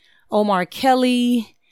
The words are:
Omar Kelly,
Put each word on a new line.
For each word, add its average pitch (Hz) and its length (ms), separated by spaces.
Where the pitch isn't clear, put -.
Omar 208 340
Kelly, 247 920